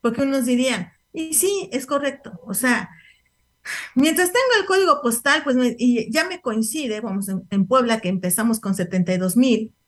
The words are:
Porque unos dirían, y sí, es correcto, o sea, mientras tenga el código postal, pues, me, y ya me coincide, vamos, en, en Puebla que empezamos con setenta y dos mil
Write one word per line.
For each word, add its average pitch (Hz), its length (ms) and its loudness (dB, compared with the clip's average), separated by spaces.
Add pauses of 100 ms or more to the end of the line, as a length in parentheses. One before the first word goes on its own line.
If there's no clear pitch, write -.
Porque 240 220 -2
unos 269 240 0
dirían, 247 460 0 (200)
y 320 220 -8
sí, 392 360 0
es 262 140 -6
correcto, 277 600 -6
o 220 100 -10
sea, 233 340 -2 (1040)
mientras 320 340 4
tenga 480 320 2
el - 60 -4
código 381 360 2
postal, 277 420 0
pues, 262 120 2
me, 247 220 2
y 240 320 2
ya 320 160 0
me 359 140 -8
coincide, 220 600 -4
vamos, 196 280 -6
en, 190 220 -6
en 196 160 2
Puebla 240 340 2
que 180 80 -4
empezamos 196 500 0
con 196 160 -2
setenta 185 380 0
y 185 60 0
dos 180 180 0
mil 240 380 2 (140)